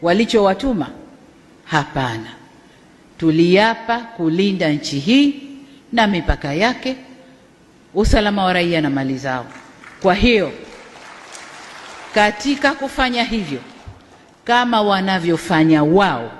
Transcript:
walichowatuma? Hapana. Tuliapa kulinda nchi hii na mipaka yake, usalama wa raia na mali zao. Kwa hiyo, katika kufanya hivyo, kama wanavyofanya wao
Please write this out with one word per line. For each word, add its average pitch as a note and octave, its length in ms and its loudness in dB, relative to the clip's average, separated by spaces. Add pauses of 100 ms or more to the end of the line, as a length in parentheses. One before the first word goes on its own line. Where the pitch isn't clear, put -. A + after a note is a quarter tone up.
walichowatuma? G3 840 2 (760)
Hapana. C3 640 -4 (880)
Tuliapa F#3 840 2
kulinda F3 680 -2
nchi C#3+ 300 -4
hii C#4 360 2 (580)
na A3+ 140 4
mipaka D#3 460 -2
yake, A#3+ 420 -2 (1000)
usalama G#3 520 2
wa F#3 80 2
raia F3 280 2
na D3 80 0
mali C3+ 280 -2
zao. B2+ 280 -6 (560)
Kwa F#3 120 4
hiyo, G3+ 380 2 (1600)
katika C4 600 0
kufanya B3+ 500 -2
hivyo, F#3 360 -4 (840)
kama A#3+ 380 2
wanavyofanya E3+ 1000 2
wao D3+ 560 2